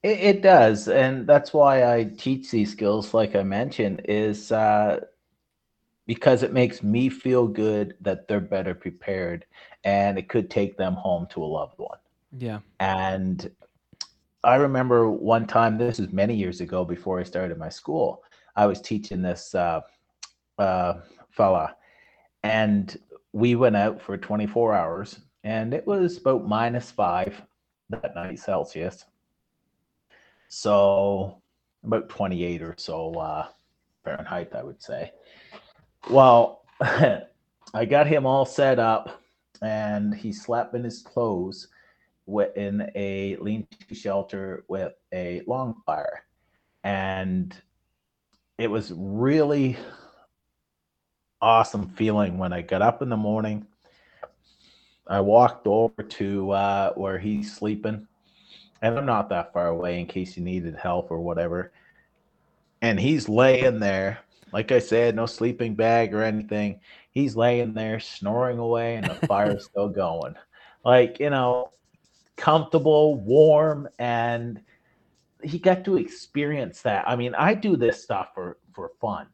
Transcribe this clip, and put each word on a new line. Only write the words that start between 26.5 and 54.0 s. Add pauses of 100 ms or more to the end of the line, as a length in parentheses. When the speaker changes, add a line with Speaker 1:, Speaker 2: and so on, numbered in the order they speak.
Speaker 1:
five (480)
that
night
Celsius. (1400)
So (420)
about
twenty-eight
or
so,
uh, (560)
Fahrenheit,
I
would
say. (960)
Well,
<laughs>
I
got
him
all
set
up, (400)
and
he
slept
in
his
clothes (580)
wi-,
in
a
lean-to
shelter
with (180)
a
long
fire. (580)
And (1000)
it
was
really (1700)
awesome
feeling
when
I
got
up
in
the
morning. (1400)